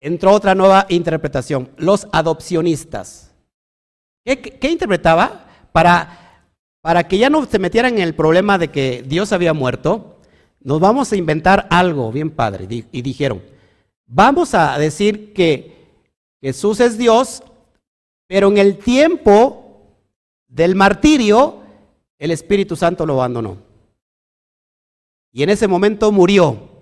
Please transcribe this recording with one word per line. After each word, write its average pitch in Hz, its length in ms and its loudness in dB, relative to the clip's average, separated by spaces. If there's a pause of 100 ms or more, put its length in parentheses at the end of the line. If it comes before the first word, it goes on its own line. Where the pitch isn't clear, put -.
entró 175 320 0
otra 196 240 2
nueva 190 320 4
interpretación, 151 880 -4
los 196 340 -2
adopcionistas. 160 1200 -4 (920)
¿Qué, 262 160 -4
qué, - 180 -18
qué 277 120 -2
interpretaba? 180 760 0 (240)
Para, - 720 0 (380)
para 170 260 0
que 190 100 -4
ya 240 140 2
no 302 160 0
se 214 140 -2
metieran 226 340 0
en 208 80 0
el 165 140 -4
problema 180 420 2
de 160 140 -4
que 131 340 -6
Dios 175 260 -4
había 175 200 0
muerto, 151 680 -4 (400)
nos 147 220 -4
vamos 226 320 0
a 208 40 -2
inventar 175 540 0
algo 165 400 0
bien 151 200 -6
padre. 98 360 -6
Di-, 113 240 -12
y 123 120 -10
dijeron, 127 380 -6 (680)
"Vamos 247 480 2
a 147 240 0
decir 202 540 -2
que... 160 400 -2 (680)
Jesús 202 400 -4
es 240 180 0
Dios, 240 440 0 (840)
pero 196 220 2
en 208 100 2
el 196 180 2
tiempo 254 1200 0 (500)
del 165 280 0
martirio, 220 880 2 (560)
el 151 120 -6
Espíritu 196 460 -2
Santo 170 300 -2
lo 147 80 -2
abandonó. 117 420 -4 (1800)
Y 123 100 -4
en 160 60 0
ese 208 180 0
momento 208 460 0
murió. 180 560 2 (140)